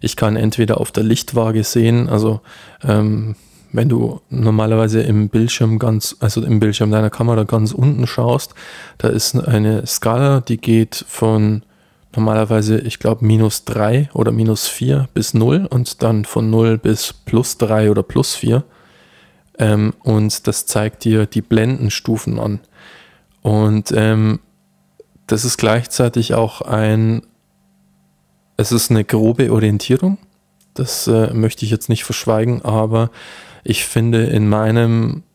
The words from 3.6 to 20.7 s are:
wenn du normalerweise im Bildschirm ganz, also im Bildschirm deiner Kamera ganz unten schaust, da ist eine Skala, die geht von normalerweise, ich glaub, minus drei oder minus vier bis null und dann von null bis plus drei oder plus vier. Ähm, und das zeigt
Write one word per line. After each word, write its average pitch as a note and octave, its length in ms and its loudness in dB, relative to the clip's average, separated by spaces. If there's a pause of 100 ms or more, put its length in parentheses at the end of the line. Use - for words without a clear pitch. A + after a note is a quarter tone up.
wenn A#2 160 0
du A#2 320 -2 (100)
normalerweise A2 720 2
im G#2+ 260 2
Bildschirm A2+ 500 0
ganz, A2 420 -2
also A2 220 -2
im A2+ 180 2
Bildschirm G#2+ 300 0
deiner G#2+ 200 2
Kamera A2+ 340 0
ganz G#2+ 280 0
unten B2+ 340 0
schaust, B2 480 -2 (420)
da - 120 -2
ist A2+ 280 -2
eine A2 500 0
Skala, C3 540 0
die A#2+ 180 -4
geht A2+ 500 0
von G#2+ 540 0 (520)
normalerweise, A2 680 0
ich - 180 -8
glaub, A2+ 220 -2
minus A2 440 2
drei A2 500 0
oder A2 180 0
minus A2+ 340 0
vier C3 460 -2
bis - 220 -4
null C3+ 340 2
und - 340 -4
dann A2 220 0
von A2+ 240 -2
null A2+ 300 2
bis - 340 -2
plus - 460 -2
drei G#2+ 320 2
oder G#2 120 2
plus - 320 -2
vier. A#2+ 300 -2 (960)
Ähm, G#2+ 340 2 (100)
und G#2+ 440 0
das - 200 -4
zeigt - 380 -4